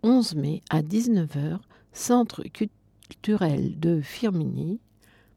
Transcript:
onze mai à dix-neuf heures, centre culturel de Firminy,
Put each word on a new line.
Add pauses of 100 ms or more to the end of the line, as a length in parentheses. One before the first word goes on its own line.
onze
mai
à
dix-neuf
heures, (300)
centre
culturel
de
Firminy, (580)